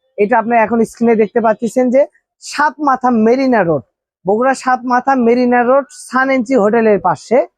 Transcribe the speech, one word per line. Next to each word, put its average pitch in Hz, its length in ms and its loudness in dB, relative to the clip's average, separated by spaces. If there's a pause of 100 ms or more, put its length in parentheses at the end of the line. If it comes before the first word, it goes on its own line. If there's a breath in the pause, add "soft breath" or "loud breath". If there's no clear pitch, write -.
(180)
এটা 208 200 0
আপনি 226 180 -2
এখন 226 280 0
স্ক্রিনে 233 300 0
দেখতে 220 260 0
পাচ্ছেন 226 500 -2
যে 269 160 2 (360)
সাত 294 380 -4
মাথা 254 300 0
মেরিনা 240 520 2
রোড, 160 200 -2 (440)
বগুড়া 240 280 0
সাত 254 300 -2
মাথা 247 300 -2
মেরিনা 247 480 2
রোড 262 280 2
সান 262 400 -4
এনসি 262 240 -2
হোটেলের 214 460 2
পাশে - 380 -2 (200)